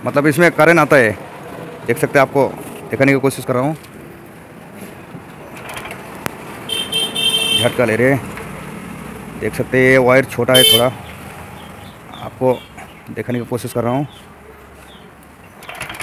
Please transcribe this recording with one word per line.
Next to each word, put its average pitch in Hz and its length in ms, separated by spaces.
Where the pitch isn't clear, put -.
मतलब, 139 220
इसमें 160 240
current 160 280
आता 147 160
है। 113 160
देख 117 100
सकते 139 220
हैं, - 20
आपको 131 260
दिखाने 135 220
की 135 60
कोशिश 131 260
कर 127 80
रहा 123 100
हूँ, 156 120
झटका 120 260
ले 110 100
रहे 127 180
हैं। - 1300
देख 107 160
सकते 127 220
हैं, 131 80
ये 131 140
wire 127 280
छोटा 120 260
है 127 120
थोड़ा, 117 200
आपको 123 380
दिखाने 120 300
की 113 60
कोशिश 120 280
कर 117 100
रहा 120 100
हूँ। 139 140